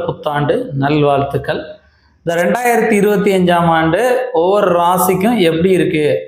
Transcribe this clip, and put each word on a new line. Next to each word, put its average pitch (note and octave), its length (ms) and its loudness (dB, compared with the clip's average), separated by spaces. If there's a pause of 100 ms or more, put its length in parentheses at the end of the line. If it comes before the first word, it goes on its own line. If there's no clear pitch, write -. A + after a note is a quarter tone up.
புத்தாண்டு D3 500 -4 (280)
நல்வாழ்த்துக்கள். C#3+ 760 -2 (640)
இந்த E3 160 -4
ரெண்டாயிரத்தி A3+ 640 0
இருபத்தி G3+ 340 2
அஞ்சாம் F3 400 2
ஆண்டு D#3+ 240 2 (400)
ஒவ்வொரு F#3+ 300 2 (100)
ராசிக்கும் F#3 580 0 (120)
எப்படி E3 280 0
இருக்கு D3+ 280 0 (220)